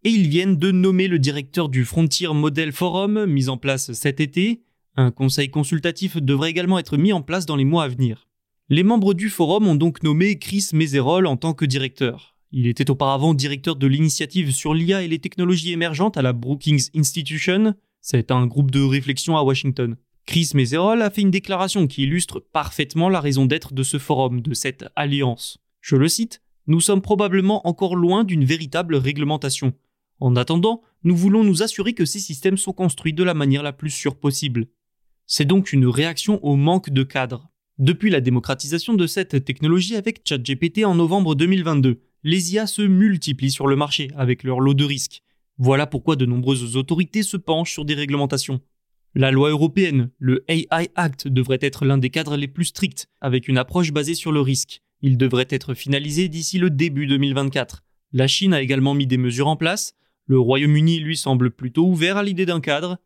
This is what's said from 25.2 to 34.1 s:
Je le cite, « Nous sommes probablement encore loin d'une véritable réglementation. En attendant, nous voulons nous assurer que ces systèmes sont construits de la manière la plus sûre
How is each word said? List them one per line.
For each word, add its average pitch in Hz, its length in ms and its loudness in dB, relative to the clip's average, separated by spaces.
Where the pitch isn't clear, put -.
Je - 160 0
le 139 120 4
cite, « - 320 -4
Nous 160 120 2
sommes 196 220 2
probablement 196 640 0
encore 175 300 -2
loin 180 260 2
d'une 175 220 2
véritable 160 500 -2
réglementation. 143 760 -2
En 123 160 2
attendant, 175 460 0
nous 170 140 2
voulons 196 260 4
nous 196 220 2
assurer 214 300 -4
que 180 100 0
ces 196 160 -6
systèmes 190 380 -2
sont 190 160 -6
construits 165 400 -2
de 175 100 0
la 180 100 0
manière 143 300 2
la 143 80 -6
plus 151 180 -8
sûre 139 300 -6